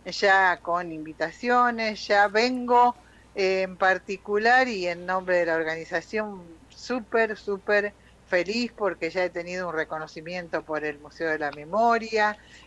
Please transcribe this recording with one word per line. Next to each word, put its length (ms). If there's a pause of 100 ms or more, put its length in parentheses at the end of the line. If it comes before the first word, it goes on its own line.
ya 560
con 300
invitaciones, 1120
ya 220
vengo, 680 (420)
eh, 260
en 160
particular 920
y 180
en 200
nombre 320
de 80
la 100
organización 880 (240)
súper, 680
súper 560 (340)
feliz 480
porque 340
ya 140
he 60
tenido 400
un 40
reconocimiento 920
por 200
el 160
Museo 300
de 100
la 120
Memoria, 840 (300)